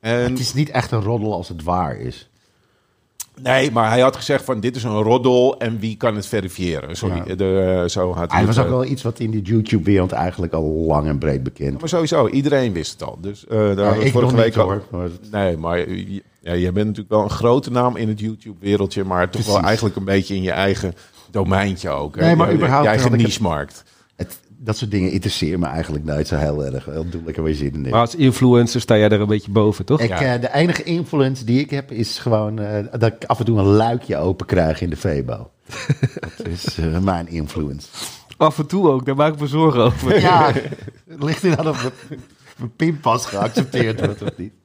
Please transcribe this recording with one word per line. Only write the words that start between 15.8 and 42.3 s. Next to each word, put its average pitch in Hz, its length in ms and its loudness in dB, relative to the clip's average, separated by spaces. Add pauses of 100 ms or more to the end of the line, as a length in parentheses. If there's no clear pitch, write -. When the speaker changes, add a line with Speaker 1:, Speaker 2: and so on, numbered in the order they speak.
Speaker 1:
j-, 95 140 -10 (180)
ja, 87 160 -4
jij 90 160 0
bent 104 140 0
natuurlijk 104 280 -6
wel 107 80 4
een 104 80 -2
grote 120 400 2
naam 123 260 2
in 110 120 -2
het 107 120 -2
YouTube-wereldje, 101 840 -2
maar 90 260 0
toch - 120 -4
wel 110 80 -2
Speaker 2:
Precies. 101 160 4
Speaker 1:
eigenlijk 107 300 0
een 98 80 -6
beetje 98 300 0
in 95 80 -2
je 92 100 -2
eigen 95 420 0 (360)
domeintje 95 600 0
ook, 73 260 -6
hè? 151 80 0
Speaker 2:
Nee, 165 120 4
maar 165 100 4
Speaker 1:
Je, 104 60 0
je, - 60 2
Speaker 2:
überhaupt 139 260 2
Speaker 1:
je - 60 4
eigen 127 200 2
Speaker 2:
had 120 80 2
ik 123 60 6
het 127 60 2
Speaker 1:
niche-markt. 80 540 -4 (320)
Speaker 2:
Het, - 220 -12 (200)
dat 107 180 -6
soort 107 140 -6
dingen 92 200 0
interesseert 90 500 -2
me 82 60 0
eigenlijk 76 380 -4
nooit 76 240 -2
zo 80 80 -2
heel 73 280 0
erg. 65 200 -6
Heel 80 260 -8
doe 85 140 -10
lekker 82 180 -6
weer 78 120 0
zin 71 200 -4
in. 73 160 -6
Speaker 3:
Maar 107 100 2
als 117 140 0
influencer 123 680 4
sta 113 160 2
jij 107 120 6
er 104 120 4
een 104 60 0
beetje 104 240 -2
boven, 104 340 2
toch? 151 160 0
Speaker 2:
Ik, 120 80 0
Speaker 1:
Ja. 123 260 0
Speaker 2:
eh, 123 60 -2
de 123 140 -4
enige 165 280 2
influence 135 640 -2
die 120 160 2
ik 143 100 -4
heb 139 200 -8
is - 280 -6
gewoon, 107 400 0
eh, 104 260 -4 (140)
dat 113 140 4
ik - 140 -14
af - 120 0
en 117 60 0
toe 113 140 2
een 95 60 4
luikje 110 520 4
open 90 300 -2
krijg 80 340 2
in 85 100 -4
de 78 60 -6
Febo. 67 540 -4 (160)
Speaker 3:
<laughs> - 720 -6
Speaker 2:
Dat - 100 -10
is, - 320 -8
eh, 80 200 0
mijn 90 300 0
influence. 76 600 -6 (480)
Speaker 3:
Af 156 220 2
en 151 80 -2
toe 190 240 2
ook, 131 160 0
daar 135 100 -2
maak 151 180 2
ik 143 60 -10
me 147 60 -4
zorgen 147 340 4
over. 127 400 4
Speaker 2:
Ja, 160 320 6 (560)
het 165 140 -10
ligt 151 200 -2
er 180 140 4
dan 156 120 -2
of 127 140 -4 (260)
mijn, 143 120 -14 (360)